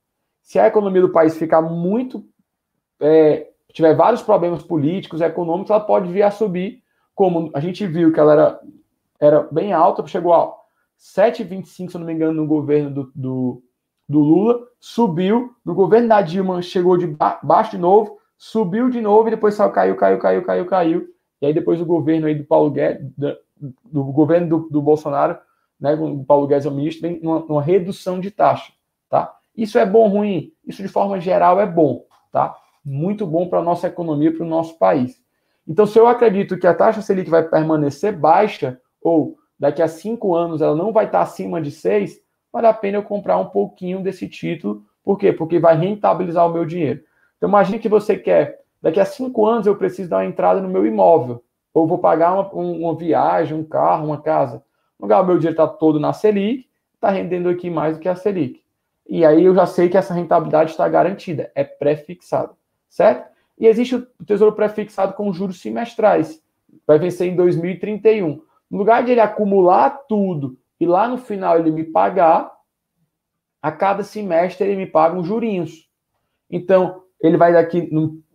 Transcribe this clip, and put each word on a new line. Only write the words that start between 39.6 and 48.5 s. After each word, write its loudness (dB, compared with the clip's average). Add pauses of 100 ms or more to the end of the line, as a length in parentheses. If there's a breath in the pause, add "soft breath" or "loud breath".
a 0
cinco -4
anos -2
ela 0
não -4
vai 0
tá 0
acima -6
de -8
seis, -4 (320)
vale 0
a 4
pena -4
eu -8
comprar -4
um -4
pouquinho -6
desse -8
título. -8 (180)
Por 0
quê? 2
Porque -2
vai 6
rentabilizar 0
o -2
meu -2
dinheiro. -6 (340)
Então, -4
imagine 2
que -4
você 2
quer, 0 (180)